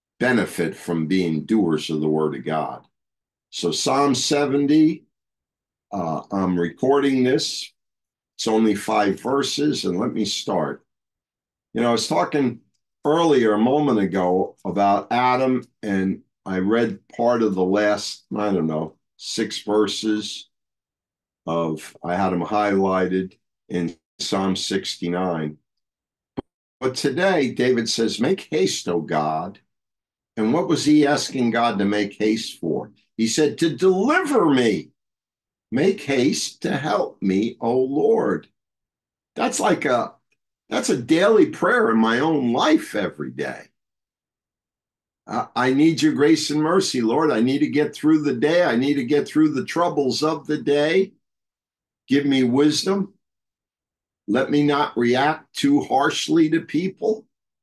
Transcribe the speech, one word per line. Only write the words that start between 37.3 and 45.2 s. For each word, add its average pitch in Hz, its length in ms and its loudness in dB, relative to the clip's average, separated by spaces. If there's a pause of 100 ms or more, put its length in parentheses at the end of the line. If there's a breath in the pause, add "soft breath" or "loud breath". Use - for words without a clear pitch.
O 117 180 -2
Lord." 107 720 0 (880)
That's - 240 -2
like - 240 0
a, 120 300 0 (560)
that's - 200 -2
a 180 60 0
daily 165 520 4
prayer 214 440 0
in 110 60 2
my 113 220 2
own 143 340 0
life - 420 0
every 80 360 -6
day. 64 400 -10 (1600)